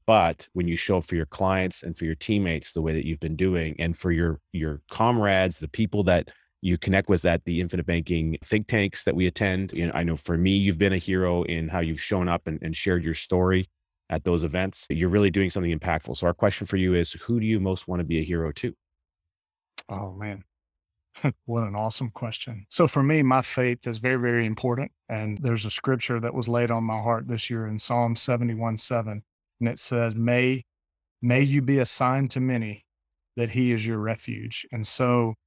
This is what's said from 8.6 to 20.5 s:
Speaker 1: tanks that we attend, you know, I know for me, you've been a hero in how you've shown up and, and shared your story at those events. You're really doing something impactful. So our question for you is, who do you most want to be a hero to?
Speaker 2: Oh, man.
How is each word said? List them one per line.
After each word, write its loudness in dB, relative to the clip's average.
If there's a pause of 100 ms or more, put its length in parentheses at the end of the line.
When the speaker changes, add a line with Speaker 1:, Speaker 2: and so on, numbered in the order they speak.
Speaker 1:
tanks 0
that 2
we 2
attend, -2
you -2
know, -2
I 0
know 0
for -2
me, 4
you've 2
been 4
a 0
hero 0
in -4
how -2
you've -2
shown -2
up -2
and, -4
and -6
shared 0
your -2
story 2 (420)
at -4
those 2
events. -4
You're 2
really 6
doing 2
something -2
impactful. -2
So 0
our 4
question 0
for -2
you 4
is, 2
who -2
do 0
you 2
most -2
want -2
to 0
be 0
a 0
hero -2
to? -6 (1120)
Speaker 2:
Oh, -8
man. -12 (800)